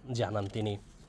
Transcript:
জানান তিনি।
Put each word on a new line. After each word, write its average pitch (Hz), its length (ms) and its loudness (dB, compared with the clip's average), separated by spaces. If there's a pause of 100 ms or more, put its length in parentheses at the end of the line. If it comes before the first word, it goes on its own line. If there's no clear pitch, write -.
(120)
জানান 107 360 2
তিনি। 107 300 0 (320)